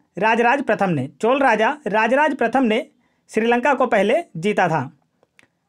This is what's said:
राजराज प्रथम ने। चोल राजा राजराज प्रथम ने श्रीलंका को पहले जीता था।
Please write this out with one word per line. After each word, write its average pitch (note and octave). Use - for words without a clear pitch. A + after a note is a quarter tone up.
राजराज A#3
प्रथम G3+
ने। C#3+
चोल B3
राजा A#3+
राजराज A#3
प्रथम B3
ने A#3
श्रीलंका A#3+
को B3+
पहले A#3
जीता F#3+
था। D3+